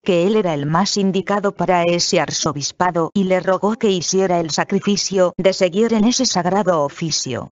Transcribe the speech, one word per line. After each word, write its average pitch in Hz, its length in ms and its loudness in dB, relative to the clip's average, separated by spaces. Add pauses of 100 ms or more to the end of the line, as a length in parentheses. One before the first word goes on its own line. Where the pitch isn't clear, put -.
que 175 240 2
él 214 80 2
era 185 180 0
el 143 120 -2
más 170 320 0
indicado 196 560 0
para 175 300 0
ese 175 360 0
arzobispado 151 960 -2
y 196 100 2
le 185 160 2
rogó 185 380 0
que 208 140 0
hiciera 180 500 0
el 160 100 -4
sacrificio 185 840 0
de 185 160 2
seguir 196 400 0
en 214 100 2
ese 247 220 2
sagrado 180 580 0
oficio. 139 680 -6